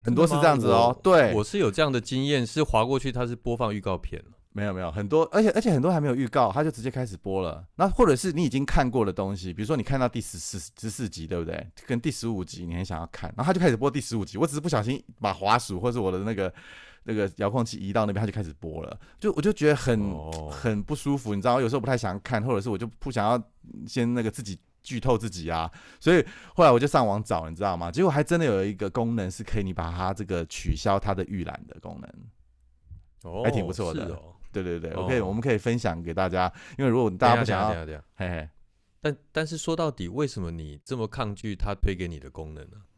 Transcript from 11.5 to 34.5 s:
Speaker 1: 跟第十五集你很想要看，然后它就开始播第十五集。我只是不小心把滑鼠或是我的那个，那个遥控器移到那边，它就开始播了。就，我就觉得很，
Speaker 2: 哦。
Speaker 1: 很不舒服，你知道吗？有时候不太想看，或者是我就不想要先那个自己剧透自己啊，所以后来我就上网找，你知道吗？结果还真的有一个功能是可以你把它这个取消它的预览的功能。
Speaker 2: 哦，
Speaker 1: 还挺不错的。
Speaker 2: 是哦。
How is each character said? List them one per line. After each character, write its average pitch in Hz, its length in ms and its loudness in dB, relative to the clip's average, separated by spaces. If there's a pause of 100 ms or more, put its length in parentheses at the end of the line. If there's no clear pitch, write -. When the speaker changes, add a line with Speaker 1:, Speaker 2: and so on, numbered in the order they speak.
Speaker 1:
跟 120 140 -2
第 120 100 -2
十 113 200 -6
五 95 140 -4
集 90 220 -12
你 85 80 -6
很 90 100 -4
想 85 160 -6
要 85 80 -8
看， - 280 -12
然 120 100 -4
后 180 40 2
它 190 40 4
就 180 60 2
开 175 100 6
始 117 60 4
播 131 160 0
第 143 80 -2
十 117 160 -6
五 101 80 -2
集。 95 140 -8
我 151 100 2
只 139 80 -6
是 151 60 -4
不 170 80 -4
小 117 120 2
心 123 200 -2 (180)
把 98 140 -2
滑 107 260 4
鼠 95 200 -6
或 120 120 0
是 120 80 -4
我 95 100 0
的 92 100 -2
那 107 140 -2
个， 95 180 -2 (520)
那 110 100 -6
个 101 220 0
遥 101 140 0
控 120 140 0
器 - 140 -6
移 98 140 -6
到 110 140 2
那 101 80 -2
边， 101 80 -2
它 113 40 0
就 101 80 -4
开 107 80 -4
始 80 120 -6
播 80 280 -10
了。 - 160 -12 (220)
就， 202 140 0
我 151 80 -2
就 143 100 4
觉 147 160 2
得 147 80 8
很， 120 240 4 (100)
Speaker 2:
哦。 78 400 -6
Speaker 1:
很 104 320 -2
不 147 140 -2
舒 143 220 0
服， 104 180 -2
你 98 60 -2
知 127 60 2
道 123 80 6
吗？ 131 60 4
有 120 60 2
时 123 80 0
候 127 60 2
不 104 40 -4
太 131 120 2
想 101 240 -4
看， 113 220 -2
或 127 120 2
者 98 60 2
是 117 80 -6
我 98 80 -2
就 117 100 -6
不 - 240 -10
想 110 140 0
要 117 160 4 (440)
先 120 280 0
那 123 80 0
个 110 100 0
自 - 100 -10
己 98 160 -8 (240)
剧 120 180 -8
透 123 160 4
自 107 140 -2
己 87 200 -8
啊， 82 220 -2 (280)
所 165 140 4
以 170 120 6 (300)
后 175 80 6
来 147 80 10
我 120 80 8
就 139 80 2
上 135 180 4
网 107 180 0
找， 82 260 -2
你 82 60 -8
知 90 60 -8
道 95 160 0
吗？ 85 140 -4
结 120 100 0
果 190 80 6
还 147 140 2
真 170 160 2
的 165 80 2
有 98 180 2
一 104 80 -2
个 98 160 -4
功 117 260 -2
能 95 140 -2
是 101 140 -10
可 107 160 -2
以 101 40 -2
你 95 80 -4
把 82 200 -4
它 92 200 -2
这 98 140 -6
个 87 220 -4
取 - 280 -4
消 98 240 0
它 101 140 -2
的 92 120 -2
预 92 180 -6
览 76 240 -10
的 - 120 -18
功 87 220 -14
能。 - 80 -18 (1200)
Speaker 2:
哦， 104 120 -4
Speaker 1:
还 - 80 4
挺 113 120 0
不 87 80 -4
错 87 220 -4
的。 80 140 -6
Speaker 2:
是 80 60 -8
哦。 76 200 -16 (180)